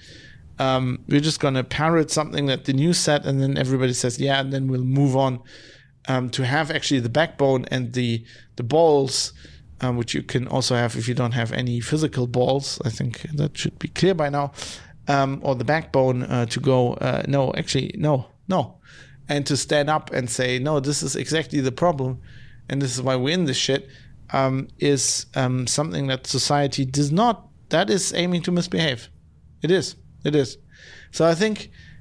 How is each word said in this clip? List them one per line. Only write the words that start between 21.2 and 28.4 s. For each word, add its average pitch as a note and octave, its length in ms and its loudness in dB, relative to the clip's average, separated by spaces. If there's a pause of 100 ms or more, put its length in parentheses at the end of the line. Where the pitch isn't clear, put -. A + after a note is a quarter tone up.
the C3 120 0
problem, C3 480 0 (480)
and C#3 140 -2
this C3 140 -2
is B2+ 60 -4
why C3 140 2
we're C3+ 180 0
in F3+ 120 2
this B2+ 100 0
shit," C3+ 260 0 (500)
um, C3 360 0 (100)
is, - 560 0
um, B2+ 320 0
something D3 420 -2
that C3 180 -4
society C#3 580 0
does C#3+ 260 0
not, A3 260 4 (320)
that F#3+ 220 2
is G3 240 0
aiming F3 280 0